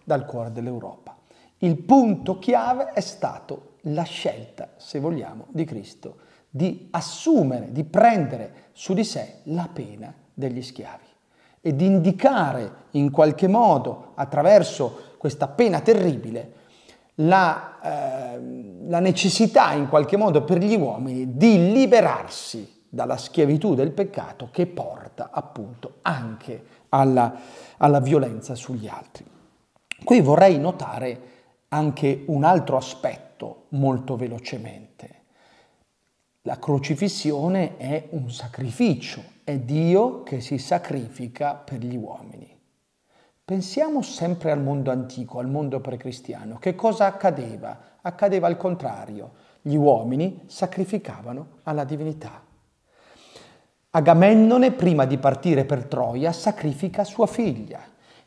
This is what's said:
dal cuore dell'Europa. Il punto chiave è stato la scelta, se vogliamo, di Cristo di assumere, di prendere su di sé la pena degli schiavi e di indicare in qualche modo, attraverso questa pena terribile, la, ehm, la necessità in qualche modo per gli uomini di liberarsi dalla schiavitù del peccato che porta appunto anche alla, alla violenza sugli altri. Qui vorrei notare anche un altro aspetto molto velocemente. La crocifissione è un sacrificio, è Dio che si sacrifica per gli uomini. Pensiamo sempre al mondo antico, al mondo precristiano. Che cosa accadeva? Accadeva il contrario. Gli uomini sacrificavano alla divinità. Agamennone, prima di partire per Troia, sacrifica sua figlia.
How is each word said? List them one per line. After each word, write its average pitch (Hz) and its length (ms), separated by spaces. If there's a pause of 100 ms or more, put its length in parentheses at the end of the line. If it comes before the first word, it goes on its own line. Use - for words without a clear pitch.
dal 139 220
cuore 117 260
dell'Europa. 117 640 (440)
Il 165 180
punto 208 640
chiave 247 520
è - 80
stato - 760 (120)
la 156 160
scelta, - 720
se - 240
vogliamo, 120 500
di 165 140
Cristo - 680 (240)
di - 360
assumere, 151 800
di 143 120
prendere 156 880
su - 200
di 214 100
sé 131 420
la 165 280
pena 110 400 (180)
degli 127 300
schiavi - 440 (540)
e 151 160
di 170 120
indicare 175 840 (200)
in 143 180
qualche 156 380
modo, 190 640
attraverso 143 1040
questa 139 300
pena 185 320
terribile, 139 760 (600)
la, 151 1200
ehm, 123 520
la 170 120
necessità 185 720
in 143 160
qualche 151 260
modo 185 280
per 180 160
gli 208 160
uomini 127 600
di 185 360
liberarsi 190 1160
dalla 127 300
schiavitù 156 560
del 139 160
peccato 180 600
che 175 160
porta - 640
appunto 120 720
anche 117 600 (260)
alla, 127 440 (440)
alla 143 220
violenza 131 540
sugli 113 340
altri. - 380 (800)
Qui 240 180
vorrei 156 380
notare 131 600 (480)
anche 147 580
un 143 160
altro 156 340
aspetto - 920
molto 135 460
velocemente. 113 1080 (1200)
La 131 140
crocifissione 151 1160
è 143 320
un 135 200
sacrificio, 127 920 (220)
è 143 140
Dio 165 640
che 127 180
si 135 160
sacrifica 135 960
per - 260
gli 123 160
uomini. - 580 (920)
Pensiamo 269 560
sempre 170 500
al 147 100
mondo 135 300
antico, 123 480
al 127 80
mondo 139 320
precristiano. 120 800
Che 180 180
cosa 214 300
accadeva? 131 720 (220)
Accadeva 180 480
il 170 80
contrario. 107 760 (300)
Gli 143 140
uomini 143 720
sacrificavano 180 1000 (160)
alla 147 220
divinità. 156 560 (1500)
Agamennone, 220 800
prima 165 320
di 135 120
partire 139 460
per 135 220
Troia, 127 480
sacrifica 185 720
sua 214 200
figlia. 123 540 (480)